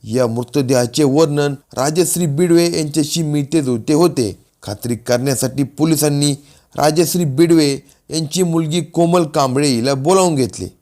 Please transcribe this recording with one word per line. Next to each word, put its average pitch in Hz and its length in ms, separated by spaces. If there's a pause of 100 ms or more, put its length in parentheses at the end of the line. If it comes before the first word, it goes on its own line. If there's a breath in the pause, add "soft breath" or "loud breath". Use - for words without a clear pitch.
या 120 220
मृतदेहाचे 123 760
वर्णन 143 500 (220)
राजश्री 160 500
बिडवे 170 440
यांच्याशी 156 520
मिळते 147 400
जुळते 127 320
होते. 139 440 (240)
खात्री 113 340
करण्यासाठी 127 680
पोलिसांनी 147 720 (420 soft breath)
राजश्री 156 500
बिडवे 156 460 (400 soft breath)
यांची 160 320
मुलगी 165 380
कोमल 170 440
कांबळे 143 440
हिला 127 260
बोलावून 175 400
घेतले. 120 320 (160)